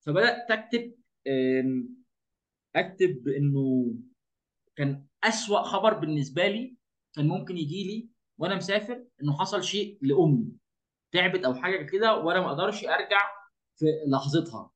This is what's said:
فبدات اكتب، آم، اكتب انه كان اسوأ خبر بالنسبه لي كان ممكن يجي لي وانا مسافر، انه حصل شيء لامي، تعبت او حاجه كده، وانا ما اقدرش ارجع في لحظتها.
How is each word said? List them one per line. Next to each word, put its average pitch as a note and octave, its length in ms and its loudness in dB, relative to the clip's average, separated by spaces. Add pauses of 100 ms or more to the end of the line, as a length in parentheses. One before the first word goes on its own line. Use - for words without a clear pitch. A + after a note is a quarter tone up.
فبدات A3 460 2
اكتب، A#3 420 -4 (340)
آم، C3 640 2 (840)
اكتب F3+ 520 0
انه C3+ 680 2 (840)
كان C#3 300 -4 (180)
اسوأ G#3 380 0
خبر G#3 320 2
بالنسبه D#3 540 -2
لي A3+ 280 -4 (400)
كان D3+ 120 2
ممكن F#3 300 -2
يجي E3 260 -6
لي A3 260 -8 (280)
وانا F#3 180 -2
مسافر، G#3 500 -4 (180)
انه D3 140 0
حصل F#3+ 260 -2
شيء - 380 -4
لامي، C#3 440 4 (680)
تعبت F#3 340 2
او B2+ 100 2
حاجه E3 300 -4
كده، G#3+ 320 2
وانا E3+ 240 2
ما F3+ 80 -2
اقدرش G3 360 -4
ارجع G3 360 2 (540)
في D#3 100 0 (220)
لحظتها. C3+ 680 0